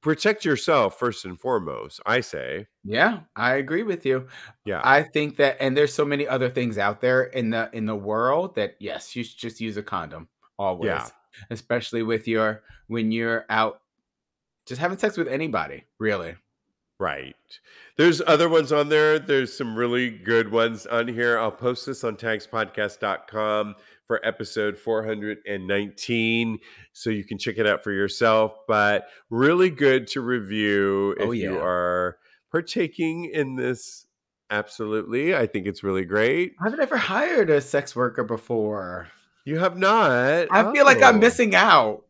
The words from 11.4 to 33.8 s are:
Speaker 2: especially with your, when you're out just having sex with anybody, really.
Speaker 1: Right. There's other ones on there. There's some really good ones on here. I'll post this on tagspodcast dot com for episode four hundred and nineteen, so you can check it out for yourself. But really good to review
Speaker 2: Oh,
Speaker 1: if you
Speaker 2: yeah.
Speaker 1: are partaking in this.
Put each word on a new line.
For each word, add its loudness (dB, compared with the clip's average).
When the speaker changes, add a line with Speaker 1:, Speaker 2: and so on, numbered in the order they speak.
Speaker 2:
especially -4
with -4
your, -2
when -2
you're -2
out 0
just -10
having -2
sex -2
with -2
anybody, -6
really. -4
Speaker 1:
Right. -6
There's 4
other 4
ones 4
on 2
there. 4
There's 0
some -6
really 0
good 0
ones 0
on -2
here. 0
I'll -2
post -6
this -10
on -4
tagspodcast -6
dot -4
com -2
for -4
episode -4
four -4
hundred -6
and -8
nineteen, -2
so -6
you -4
can -10
check -6
it 2
out 2
for -6
yourself. 2
But 2
really 4
good 2
to -6
review 0
Speaker 2:
Oh, 0
Speaker 1:
if -2
you -4
Speaker 2:
yeah. -4
Speaker 1:
are -2
partaking -4
in -2
this. -6